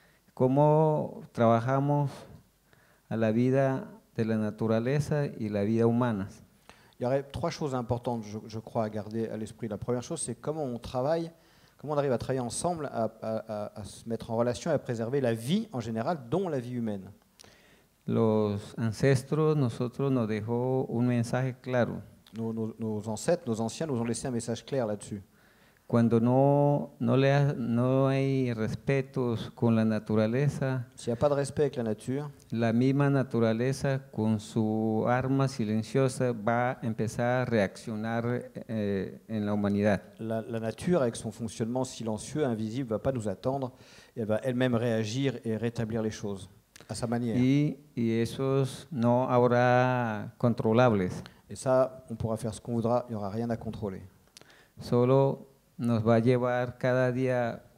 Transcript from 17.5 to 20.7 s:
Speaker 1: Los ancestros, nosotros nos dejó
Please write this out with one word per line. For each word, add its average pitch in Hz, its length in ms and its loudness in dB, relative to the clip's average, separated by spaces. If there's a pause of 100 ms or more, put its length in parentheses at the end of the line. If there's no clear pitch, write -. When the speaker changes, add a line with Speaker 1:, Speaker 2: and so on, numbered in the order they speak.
Speaker 1:
Los 107 720 2
ancestros, 139 800 2
nosotros 127 560 -2
nos 117 160 0
dejó 120 600 -2